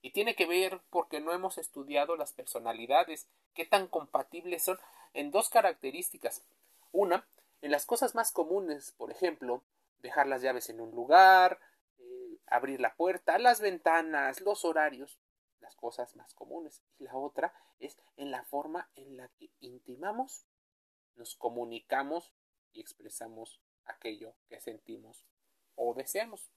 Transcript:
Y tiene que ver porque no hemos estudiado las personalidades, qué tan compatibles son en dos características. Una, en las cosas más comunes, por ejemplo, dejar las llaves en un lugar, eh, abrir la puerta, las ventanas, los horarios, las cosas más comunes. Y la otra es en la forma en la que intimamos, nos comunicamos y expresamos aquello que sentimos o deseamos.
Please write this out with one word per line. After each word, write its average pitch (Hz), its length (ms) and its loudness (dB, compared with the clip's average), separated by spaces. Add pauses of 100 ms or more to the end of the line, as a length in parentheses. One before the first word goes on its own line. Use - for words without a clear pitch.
Y 127 100 -12
tiene 208 220 0
que 175 120 2
ver 185 440 0
porque 160 300 -2
no 160 120 -4
hemos 185 260 -4
estudiado 143 580 -2
las 147 160 -8
personalidades, 123 960 -2 (260)
qué 165 100 -6
tan 196 240 2
compatibles 165 720 -4
son 185 160 -2 (360)
en 147 160 -6
dos 208 180 2
características. 180 960 0 (460)
Una, 190 340 2 (340)
en 147 100 -6
las 143 160 2
cosas 240 280 0
más 226 160 0
comunes, 165 640 -2
por 110 180 -12
ejemplo, 135 540 -4 (340)
dejar 139 280 0
las 131 160 -2
llaves 123 260 0
en 113 120 -12
un 113 140 -10
lugar, 185 640 10 (400)
eh, 123 480 -16
abrir 127 340 -2
la 117 140 0
puerta, 175 440 0
las 240 220 6
ventanas, 160 840 0
los 196 220 -2
horarios, 151 540 -2 (420)
las 110 140 -20
cosas 120 400 -10
más 131 200 -20
comunes. 147 500 -16 (140)
Y 135 60 -16
la 127 120 -14
otra 143 380 -4 (260)
es - 180 -14 (180)
en 143 140 -10
la 135 140 -8
forma 156 500 -8
en 135 220 -20
la 127 120 -20 (100)
que - 120 -20 (100)
intimamos, 143 840 -10 (680)
nos 120 180 -18
comunicamos 120 1000 -6 (400)
y 113 80 -18
expresamos 113 800 -18 (260)
aquello 110 480 -14 (140)
que - 120 -18
sentimos 110 640 -16 (500)
o 120 200 -2
deseamos. 202 640 -8